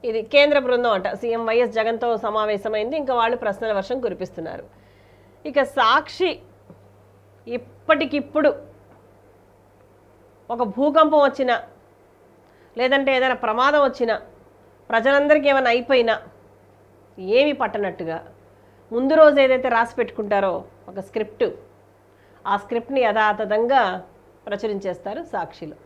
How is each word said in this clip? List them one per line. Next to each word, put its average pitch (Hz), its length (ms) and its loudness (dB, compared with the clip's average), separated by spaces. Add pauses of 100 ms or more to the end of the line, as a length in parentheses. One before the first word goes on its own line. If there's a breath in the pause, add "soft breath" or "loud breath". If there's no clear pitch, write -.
ఇది 220 180 -4
కేంద్ర 285 380 4
బృందం 247 320 0
అంట. 196 160 -2
సీఎం 233 380 -4
వైఎస్ 226 260 2
జగన్తో 226 460 -2
సమావేశమైంది. 214 800 -4
ఇంకా 269 180 -4
వాళ్ళు 233 220 0
ప్రశ్నల 220 360 -4
వర్షం 202 260 -4
కురిపిస్తున్నారు. 180 640 -10 (800 soft breath)
ఇక 277 180 0
సాక్షి 277 760 0 (1080)
ఇప్పటికిప్పుడు 285 1080 -2 (1900)
ఒక 240 140 -4
భూకంపం 294 560 2
వచ్చినా, 262 420 2 (1160 soft breath)
లేదంటే 269 380 0
ఏదైనా 254 200 2
ప్రమాదం 247 480 2
వచ్చినా, 233 380 -2 (680)
ప్రజలందరికీ 277 600 4
ఏమైనా 269 200 2
అయిపోయినా 240 520 2 (1000)
ఏమీ 240 320 2
పట్టనట్టుగా 196 760 -6 (640 soft breath)
ముందు 262 220 0
రోజు 294 280 8
ఏదైతే 262 280 2
రాసి 233 260 0
పెట్టుకుంటారో 202 680 -2 (260)
ఒక 196 100 -14
స్క్రిప్ట్, 214 480 -4 (1000 soft breath)
ఆ 202 100 -2
స్క్రిప్ట్ని 240 440 -4
యథాతథంగా 214 1000 0 (440)
ప్రచురించేస్తారు 202 760 -8
సాక్షిలో. 170 520 -10 (100)